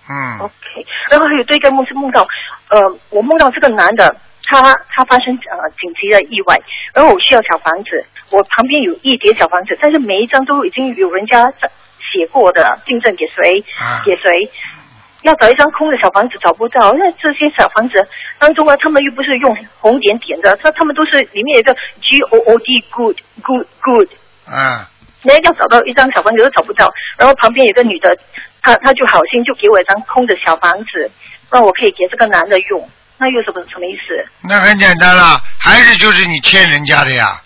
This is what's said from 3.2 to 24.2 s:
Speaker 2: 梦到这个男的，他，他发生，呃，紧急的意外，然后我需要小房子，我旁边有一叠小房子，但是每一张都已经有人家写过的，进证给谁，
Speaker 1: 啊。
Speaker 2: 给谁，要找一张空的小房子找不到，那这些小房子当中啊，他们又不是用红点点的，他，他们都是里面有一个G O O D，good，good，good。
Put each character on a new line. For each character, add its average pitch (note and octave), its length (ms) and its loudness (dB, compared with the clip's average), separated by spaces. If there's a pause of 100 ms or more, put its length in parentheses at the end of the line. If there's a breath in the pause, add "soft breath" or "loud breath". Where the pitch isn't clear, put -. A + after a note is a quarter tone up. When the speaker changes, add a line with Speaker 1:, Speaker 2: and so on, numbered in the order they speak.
Speaker 2:
梦 D4 160 0
到 C#4+ 100 2
这 B3+ 100 -6
个 C#4+ 100 2
男 G#3 260 2
的， F#3 200 2 (280)
他， C4+ 180 2 (320)
他 - 120 0
发 B3 120 2
生， B3 160 -2 (160)
呃， - 200 -8 (120)
紧 F3+ 180 -10
急 G3+ 120 -4
的 G3+ 180 0
意 A3 160 -8
外， F3 100 2 (380 loud breath)
然 C#4 100 2
后 D#4 80 6
我 A3 80 2
需 - 140 2
要 A#3 80 6
小 E3+ 160 -4
房 D#3+ 160 -4 (100)
子， E3+ 220 -8 (240 loud breath)
我 G3 140 2
旁 - 240 -2
边 C#4+ 160 -2
有 C4+ 180 -2
一 C4 160 0
叠 G#3+ 160 2
小 G3 140 0
房 F3+ 180 -2
子， - 160 -6
但 D4+ 100 2
是 D#4 60 2
每 G3+ 220 -2
一 A#3 80 -2
张 C4+ 180 0
都 C#4+ 180 -2
已 F#4 60 -4
经 C4 260 -6
有 F#4 160 0
人 F#3+ 140 -6
家 A#3+ 260 2 (480)
写 - 320 -6
过 F#3+ 200 2
的， E3+ 340 0
进 A#3+ 160 -4
证 A3 140 0
给 - 120 -6
谁， F#3 380 0 (160 loud breath)
Speaker 1:
啊。 A#2+ 240 -8
Speaker 2:
给 F3+ 120 0
谁， - 120 -2 (960 loud breath)
要 D#4 120 2
找 A3+ 140 4
一 B3+ 60 4
张 D4 160 2
空 D#4 200 -4
的 B3+ 80 -2
小 G3+ 120 0
房 A3 180 0
子 - 100 -14
找 E3+ 140 0
不 A3+ 160 -6
到， A3+ 240 2
那 F4 200 0
这 D4+ 200 -4
些 D4+ 240 -2
小 G#3+ 120 2
房 A#3 200 -2
子 G3+ 180 0 (300 loud breath)
当 D4+ 160 4
中 D#4 140 0
啊， C#4+ 120 4
他 D#4 100 -2
们 D4 140 2
又 C#4 100 -6
不 C4+ 100 -8
是 C#4 160 -4
用 B3 180 0 (220)
红 A#3+ 200 2
点 G#3 200 0
点 D#4 220 -10
的， G3 160 4
他， D#4 140 -2
他 D#4 140 -2
们 D4 100 -4
都 D#4 80 -2
是 D4+ 140 0 (160)
里 G3+ 80 -6
面 C#4 140 -2
有 A#3+ 40 6
一 A3 40 2
个 C4 100 2
G - 560 -4
O A3+ 80 4
O A3+ 220 4
D，good，good，good。 A#3+ 1500 -4 (360)